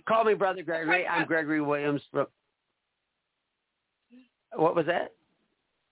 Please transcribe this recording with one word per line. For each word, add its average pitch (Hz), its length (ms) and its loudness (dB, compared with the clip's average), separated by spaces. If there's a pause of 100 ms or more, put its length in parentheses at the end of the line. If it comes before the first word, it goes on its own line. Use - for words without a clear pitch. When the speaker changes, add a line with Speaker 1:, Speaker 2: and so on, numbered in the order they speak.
Speaker 1:
call 220 160 4
me 214 100 4
Brother 185 300 0
Gregory. 165 400 -2
Speaker 2:
Right. - 60 -8
Speaker 1:
I'm 165 180 -2
Gregory 156 340 0
Williams. 147 480 -2
From, 139 180 -2 (2250)
what 160 220 2
was 160 80 2
that? 170 260 -4 (800)